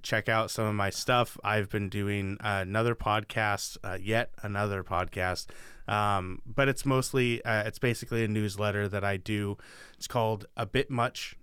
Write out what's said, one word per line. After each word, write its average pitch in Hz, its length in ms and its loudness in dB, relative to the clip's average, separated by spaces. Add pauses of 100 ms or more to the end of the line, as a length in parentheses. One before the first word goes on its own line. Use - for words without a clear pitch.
check - 240 0
out 110 240 2
some 113 140 0
of 107 100 2
my 98 140 2
stuff, - 540 0
I've 104 260 2
been 101 180 0
doing 101 540 -2
another 107 540 0
podcast, 107 880 0
uh, 95 180 -6
yet 110 300 0 (120)
another 101 400 0
podcast. 90 640 -2 (400)
Um, 101 580 2
but 135 220 2
it's - 180 0
mostly, 131 600 2
uh, 107 180 2
it's 107 160 -6
basically 120 460 2
a - 20 0
newsletter 104 640 0
that 98 160 -2
I 98 120 2
do. 101 400 -2 (400)
It's - 100 -10
called 110 400 2 (100)
A 117 80 -2
Bit 127 240 0
Much, 127 540 -2